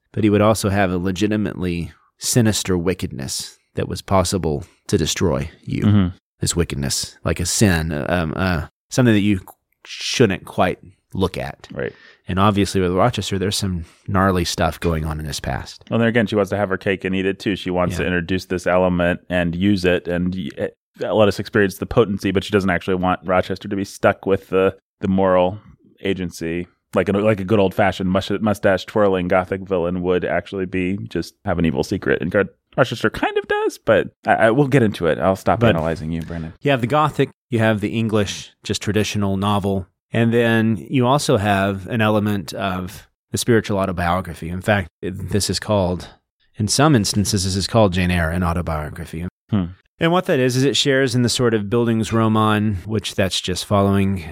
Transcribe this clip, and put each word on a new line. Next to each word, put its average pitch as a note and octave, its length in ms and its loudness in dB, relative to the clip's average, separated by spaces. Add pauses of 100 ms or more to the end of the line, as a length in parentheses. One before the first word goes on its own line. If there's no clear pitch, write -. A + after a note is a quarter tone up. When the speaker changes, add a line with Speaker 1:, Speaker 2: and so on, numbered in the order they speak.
(120)
Speaker 1:
but - 120 -2
he G#2+ 60 4
would G#2 100 4
also G#2 300 2
have G2 200 0
a F#2 80 -2
legitimately F2+ 920 -2 (260)
sinister G#2+ 580 0
wickedness E2+ 840 -6 (160)
that - 140 -6
was F2+ 140 -8
possible F2+ 640 0 (240)
to G#2 100 0
destroy D#2 500 -2 (140)
you. - 200 -4
Speaker 2:
Mm-hmm. G2+ 340 2 (240)
Speaker 1:
This - 160 -2
wickedness, C#2+ 680 -4
like D#2+ 160 -2
a F2+ 60 -2
sin, E2 460 0
um, D#2 440 -2
uh, F2+ 300 -2 (240)
something B2 240 4
that G#2 60 4
you G2 200 2 (460)
shouldn't - 600 0
quite F#2 320 -2 (360)
look F2+ 240 -2
at. C2 340 -12
Speaker 2:
Right. B1+ 200 -6 (340)
Speaker 1:
And F2+ 120 -2
obviously G2 440 2
with F2+ 100 0
Rochester, G2 460 0
there's G2 180 -2
some F2+ 280 -4 (240)
gnarly F#2+ 360 2
stuff E2 340 -2
going D#2+ 280 -2
on D#2 140 -6
in D#2 60 -8
his C#2+ 140 -8
past. - 500 -8
Speaker 2:
Well, A#2 80 0
there A2+ 100 2
again, A2+ 180 2
she G2+ 100 -6
wants G2 140 0
to G2+ 60 -2
have G2+ 120 0
her F#2+ 80 -2
cake F#2+ 280 -2
and F#2 100 -2
eat F#2+ 100 -2
it F#2+ 140 -2
too. G2 180 -2
She - 140 -6
wants F2+ 220 0
Speaker 1:
Yeah. E2 80 -6
Speaker 2:
to C#2 60 -2
introduce F2+ 400 -2
this F2+ 200 -4
element F2+ 540 2 (100)
and F2 260 -2
use F#2+ 300 2
it F2+ 200 2
and F2 280 -2
y-, D#2+ 240 -8
eh, G#2 100 -4 (320)
let G#2+ 280 4
us G2 100 0
experience G2+ 400 0
the F#2+ 80 -6
potency, G2+ 440 2
but F#2 140 0
she - 60 -10
doesn't G2 180 2
actually F#2 280 -2
want F#2 280 0
Rochester F#2 440 -2
to G2+ 80 -4
be G2 80 -4
stuck - 420 0
with F#2+ 240 0
the, F#2+ 260 2 (240)
the G#2 80 -2
moral F#2+ 500 2 (440)
agency, F2 640 -4 (280)
like F#2+ 140 2
a, G2+ 40 0
like G2+ 280 2
a G2 40 -4
good G#2 140 2
old-fashioned F#2+ 520 2
mush-, F#2+ 200 0 (100)
mustache-twirling G2 880 2
Gothic F#2+ 340 0
villain F2+ 400 -2
would F2+ 240 0
actually F#2 400 -4
be, F#2 320 -2 (100)
just - 260 -6 (120)
have F2+ 120 -2
an E2+ 60 2
evil D#2 200 2
secret. - 360 -2
And D#2+ 100 -4
Gar-, G2 140 2 (320)
Rochester B2 320 0
kind G#4 300 -2
of G4+ 100 -4
does, G#4 300 -2
but G#2 300 2 (180)
I, G#2+ 80 4
I, A2+ 160 4
we'll C3+ 180 2
get B2+ 140 4
into G2+ 240 0
it. C#2 120 0
I'll F#2 180 2
stop F#2+ 240 0
Speaker 1:
But A#2 100 6
Speaker 2:
analyzing D#2+ 420 -2
you, E2 100 -4
Brandon. E2 380 -10
Speaker 1:
you C#3 100 0
have B2+ 120 0
the A#2+ 40 -2
Gothic, C#3+ 440 0 (180)
you A2+ 120 0
have A2 200 2
the G#2 180 -2
English, G#2+ 540 -2 (100)
just - 200 -4
traditional G2+ 560 0
novel, G2 480 0 (240)
and A#2 220 2
then A2+ 460 2
you B2 280 0
also C#3 300 2
have G2 520 0
an A#2 120 -2
element G#2+ 540 0
of F2+ 520 -6 (240)
the - 80 -4
spiritual G#2+ 400 2
autobiography. F2 720 -2
In F#2 140 -6
fact, G2+ 260 0 (140)
it, F2 80 -6
this F#2+ 400 -4
is F#2 100 -2
called, F2+ 480 -2 (460)
in G#2+ 120 -2
some C#3+ 300 4
instances, G2 480 0
this F#2+ 120 -2
is F#2 100 -2
called G#2+ 260 4
Jane F2+ 180 0
Eyre, F2 200 0
an F2+ 120 -2
autobiography. E2 840 -4 (240)
Speaker 2:
Hmm. G2 140 0 (360)
Speaker 1:
And E3 120 2
what F3+ 140 2
that E3 120 2
is, B2+ 180 2
is C3 80 4
it B2+ 120 2
shares C3+ 380 2
in B2 80 2
the A#2+ 60 2
sort A#2+ 240 2
of G#2+ 120 0
Bildungsroman, A2 1200 2
which G#2+ 300 -6
that's F#2+ 240 0
just - 260 -6
following G2 520 2 (140)